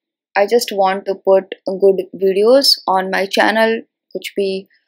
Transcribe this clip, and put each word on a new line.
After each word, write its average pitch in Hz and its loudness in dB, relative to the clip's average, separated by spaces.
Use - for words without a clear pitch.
I 202 4
just 214 0
want 196 0
to 190 -4
put 190 4
good 190 0
videos 214 2
on 190 -2
my 185 -2
channel। 220 0
कुछ - -12
भी 196 -6